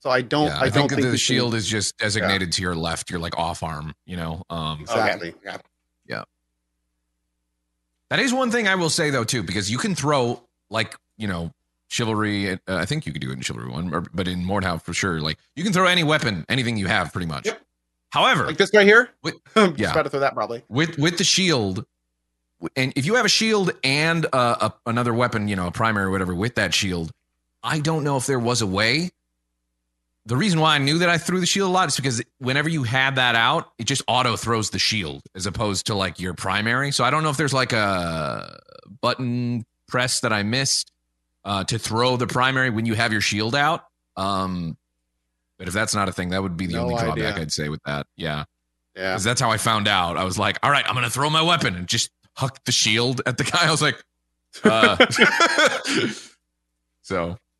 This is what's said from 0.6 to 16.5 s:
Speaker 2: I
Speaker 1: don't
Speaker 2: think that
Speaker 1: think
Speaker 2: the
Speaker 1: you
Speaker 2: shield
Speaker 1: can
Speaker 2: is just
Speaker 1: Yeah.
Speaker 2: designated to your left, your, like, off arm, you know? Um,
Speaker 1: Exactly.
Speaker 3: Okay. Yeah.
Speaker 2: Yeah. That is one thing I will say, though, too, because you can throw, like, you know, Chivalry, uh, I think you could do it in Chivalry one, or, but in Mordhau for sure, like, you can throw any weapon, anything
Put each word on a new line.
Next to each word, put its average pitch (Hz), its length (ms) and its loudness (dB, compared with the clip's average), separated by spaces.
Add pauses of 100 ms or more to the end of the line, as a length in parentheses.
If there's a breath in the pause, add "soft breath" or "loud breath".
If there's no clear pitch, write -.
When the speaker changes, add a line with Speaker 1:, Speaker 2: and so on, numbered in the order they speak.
Speaker 2:
I 135 40 4
Speaker 1:
don't 123 100 2
Speaker 2:
think 139 160 2
that 139 60 0
Speaker 1:
think 135 100 2
Speaker 2:
the 120 60 0
Speaker 1:
you 110 60 2
Speaker 2:
shield 127 340 0
Speaker 1:
can 113 60 0
Speaker 2:
is 98 100 -2
just 104 300 -2
Speaker 1:
Yeah. 113 80 -2
Speaker 2:
designated 95 460 0
to 98 100 -2
your 90 140 -2
left, 82 340 -4
your, 90 80 -4
like, 82 200 -6
off 85 240 -4
arm, 78 320 -8 (120)
you 90 100 -10
know? 82 340 -6
Um, 78 320 -6
Speaker 1:
Exactly. 98 480 -2
Speaker 3:
Okay. - 140 -20
Yeah. 95 120 -12 (500)
Speaker 2:
Yeah. 55 180 -8 (1900)
That 151 100 2
is 247 120 2
one 254 180 0
thing 226 180 0
I 190 60 4
will 170 160 0
say, 151 200 0
though, 127 140 0
too, 113 180 -2
because 101 280 -2
you 123 80 -2
can 202 160 -2
throw, 131 480 0 (280)
like, 110 260 -4 (200)
you 107 120 -4
know, 85 220 -4 (400)
Chivalry, 107 640 0
uh, 95 40 -2 (120)
I 92 160 -2
think 151 220 -4
you 78 60 -6
could 69 100 -8
do 65 80 -6
it 67 40 -8
in 64 60 -10
Chivalry 62 300 -8
one, 80 240 -6
or, 87 80 -2 (100)
but 90 160 -4
in 90 160 -4
Mordhau 92 380 -2
for 85 120 -10
sure, 85 260 -2
like, 78 180 -4 (180)
you 175 80 -6
can 214 80 0
throw 185 140 4
any 175 180 4
weapon, 139 440 0
anything 117 280 0